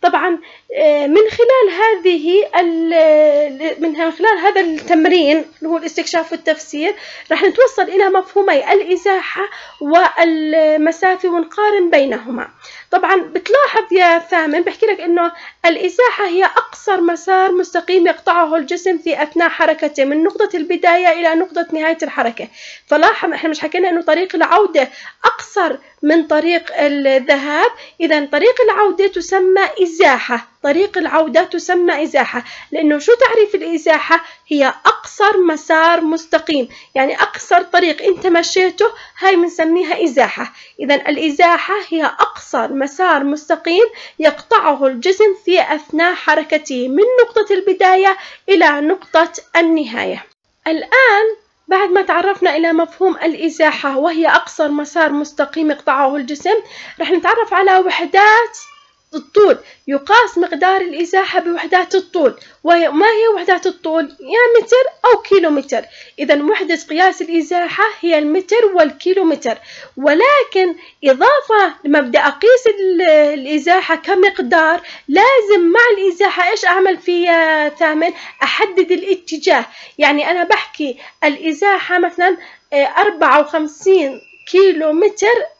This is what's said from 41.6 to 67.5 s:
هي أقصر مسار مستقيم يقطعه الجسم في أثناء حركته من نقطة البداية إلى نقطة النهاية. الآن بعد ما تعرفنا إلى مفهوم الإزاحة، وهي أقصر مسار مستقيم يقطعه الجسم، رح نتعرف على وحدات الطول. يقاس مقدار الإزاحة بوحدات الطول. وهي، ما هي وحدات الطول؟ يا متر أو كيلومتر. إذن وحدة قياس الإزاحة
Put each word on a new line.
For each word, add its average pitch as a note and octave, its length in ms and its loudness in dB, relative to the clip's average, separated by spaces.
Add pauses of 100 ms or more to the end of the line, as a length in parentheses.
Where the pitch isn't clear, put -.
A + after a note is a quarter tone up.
هي D#4+ 160 -2
أقصر - 680 -4
مسار C#4+ 500 -2
مستقيم E4 600 0 (340)
يقطعه D#4 680 0
الجسم F#4+ 480 0 (100)
في F4 300 0
أثناء D#4+ 380 -2
حركته D4+ 760 -4
من C#4 160 2 (200)
نقطة A4 300 0
البداية F#4+ 640 2 (320)
إلى D#4 320 2
نقطة E4+ 500 -2 (240)
النهاية. B3+ 680 -2 (420)
الآن G#4+ 580 2 (440)
بعد F#4+ 200 0
ما F#4+ 120 2
تعرفنا F4+ 540 -2
إلى E4 180 0
مفهوم E4 500 -2
الإزاحة، D4+ 720 -2
وهي D#4+ 300 0
أقصر D#4+ 420 0
مسار D4 420 -2
مستقيم D4 600 -4
يقطعه C#4+ 440 -2
الجسم، D4 400 -4 (440)
رح D#4+ 120 -4
نتعرف G4+ 420 0
على F#4+ 240 2
وحدات G4+ 800 2 (560)
الطول. F4+ 440 2 (300)
يقاس G4 500 0
مقدار F4 440 0
الإزاحة F4+ 580 -2
بوحدات F4 560 -2
الطول. F4 400 0 (280)
وهي، E4+ 260 2
ما D4+ 160 2
هي A4 300 2
وحدات F4+ 320 -2
الطول؟ D#4+ 360 -4
يا A4 580 0
متر B4+ 500 2
أو A4 100 4
كيلومتر. D#4 600 0 (380)
إذن D4 300 0
وحدة F4 300 -2 (100)
قياس F4+ 320 0
الإزاحة E4 640 -4 (180)